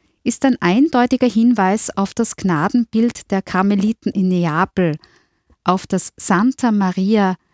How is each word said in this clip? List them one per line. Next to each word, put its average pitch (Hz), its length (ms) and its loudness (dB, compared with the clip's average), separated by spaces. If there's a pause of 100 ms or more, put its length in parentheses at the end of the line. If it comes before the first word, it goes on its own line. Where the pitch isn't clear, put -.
(220)
ist - 200 -4
ein 262 160 2
eindeutiger 247 680 2
Hinweis 220 680 2
auf 196 200 -2
das 226 200 -2
Gnadenbild 220 960 -2
der 190 140 -2
Karmeliten 202 680 -2
in 190 160 0
Neapel, 170 680 0 (680)
auf 185 220 -2
das - 320 -4
Santa 226 540 0
Maria 196 640 0 (180)